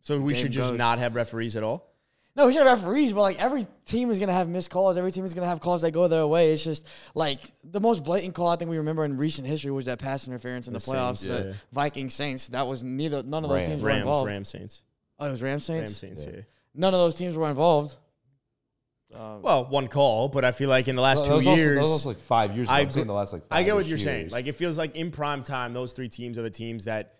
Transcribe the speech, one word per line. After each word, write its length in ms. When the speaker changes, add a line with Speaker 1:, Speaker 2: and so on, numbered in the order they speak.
Speaker 1:
So 180
we 140
Speaker 2:
game 100
Speaker 1:
should 100
just 180
Speaker 2:
goes. 80
Speaker 1:
not 200
have 160
referees 420
at 60
all? 280
Speaker 2:
No, 120
we 80
should 120
have 160
referees, 300
but, 80
like, 180
every 280
team 260
is 80
gonna 140
have 160
missed 220
calls. 260
Every 160
team 140
is 80
gonna 120
have 140
calls 220
that 80
go 180
their 180
way. 280
It's 100
just, 220
like, 240
the 160
most 220
blatant 320
call 140
I 80
think 140
we 80
remember 260
in 140
recent 280
history 240
was 140
that 140
pass 280
interference 420
in 40
the 80
Speaker 1:
The 100
Speaker 2:
playoffs, 280
Speaker 1:
Saints, 240
Speaker 2:
the 80
Speaker 1:
yeah. 40
Speaker 2:
Vikings 420
Saints. 340
That 180
was 160
neither, 400
none 220
of 60
those 80
Speaker 3:
Rams. 100
Speaker 2:
teams 140
were 60
Speaker 1:
Rams, 120
Speaker 2:
involved. 280
Speaker 1:
Rams, 200
Saints. 340
Speaker 2:
Oh, 80
it 60
was 100
Rams, 240
Saints? 140
Speaker 1:
Rams, 80
Saints, 260
Speaker 3:
Yeah. 120
Speaker 1:
yeah. 60
Speaker 2:
None 200
of 60
those 140
teams 220
were 140
involved. 440
Um, 280
Speaker 1:
Well, 240
one 200
call, 420
but 160
I 60
feel 180
like 200
in 80
the 60
last 160
Speaker 3:
Well, 60
that 60
Speaker 1:
two 60
Speaker 3:
was 100
also, 160
Speaker 1:
years, 140
Speaker 3:
that 60
was 80
also, 180
like, 100
five 380
years 100
ago. 80
Speaker 1:
I 60
Speaker 3:
I'm 100
saying 160
Speaker 1:
gr-, 60
Speaker 3:
the 20
last, 180
like, 160
Speaker 1:
I 140
get 120
what 80
Speaker 3:
five-ish 80
Speaker 1:
you're 80
saying. 240
Speaker 3:
years. 100
Speaker 1:
Like, 160
it 60
feels 220
like 200
in 160
prime 320
time, 280
those 200
three 160
teams 280
are 60
the 80
teams 360
that 340